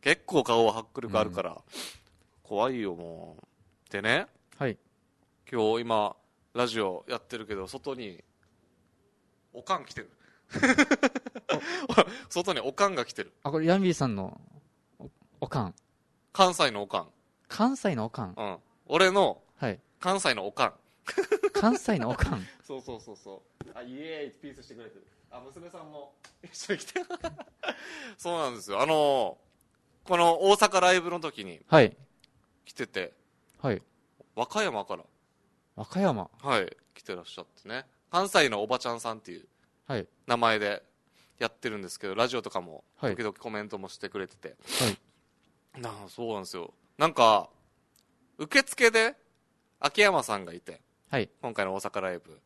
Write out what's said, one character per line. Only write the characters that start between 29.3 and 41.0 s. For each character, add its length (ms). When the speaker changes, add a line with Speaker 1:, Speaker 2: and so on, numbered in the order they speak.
Speaker 1:
ー、 40
こ 80
の 320
大 80
阪 240
ラ 140
イ 60
ブ 100
の 100
時 240
に、 240
Speaker 2:
は 140
い。 140
Speaker 1:
来 80
て 140
て。 260
Speaker 2:
は 120
い。 100
Speaker 1:
和 120
歌 160
山 220
か 120
ら。 80
Speaker 2:
和 80
歌 160
山。 300
Speaker 1:
は 200
い。 160
来 80
て 120
ら 80
っ 40
し 120
ゃ 40
っ 40
て 60
ね。 180
関 180
西 200
の 140
お 40
ば 120
ち 80
ゃ 60
ん 80
さ 140
ん 40
っ 20
て 120
い 60
う 80
Speaker 2:
は 120
い。 80
Speaker 1:
名 100
前 220
で 240